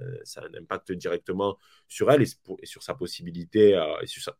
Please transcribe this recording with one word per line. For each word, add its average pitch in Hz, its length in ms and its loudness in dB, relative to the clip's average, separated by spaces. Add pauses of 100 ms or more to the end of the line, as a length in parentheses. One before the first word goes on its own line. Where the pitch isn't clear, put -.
(240)
ça - 160 -18
a - 60 -14
un 82 160 -16
impact 95 300 -8
directement 92 640 -4 (280)
sur - 240 0
elle 143 120 6
et - 20 2
s-, - 100 -4
pour, - 260 -14
et - 60 -18
sur - 160 -18
sa - 120 -6
possibilité, 87 840 4
euh, 80 260 -2
et - 40 -10
sur - 160 -12
sa, - 180 -10